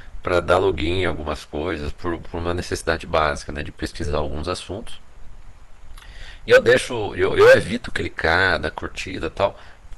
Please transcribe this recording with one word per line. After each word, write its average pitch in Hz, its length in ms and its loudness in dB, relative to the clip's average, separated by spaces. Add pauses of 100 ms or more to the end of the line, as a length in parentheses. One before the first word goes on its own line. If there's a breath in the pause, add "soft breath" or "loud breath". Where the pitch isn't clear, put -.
(220 loud breath)
pra 87 180 2
dar 87 180 4
login 92 440 2
em 87 40 2
algumas 76 380 -4
coisas 76 480 -4
por, 85 260 -4
por - 200 -10
uma 85 160 -2
necessidade 85 520 -2
básica, 78 460 0
né? 73 100 -6
De 73 80 -10
pesquisar 76 480 -4
alguns 73 300 -4
assuntos. 90 520 -6 (1500 loud breath)
E 110 40 0
eu 123 120 10
deixo, 113 520 2
eu, 90 220 2
eu 208 200 10
evito - 360 -2
clicar, 85 680 2
dar 80 120 -4
curtida - 560 -8
e - 40 -6
tal, 196 280 0 (400 loud breath)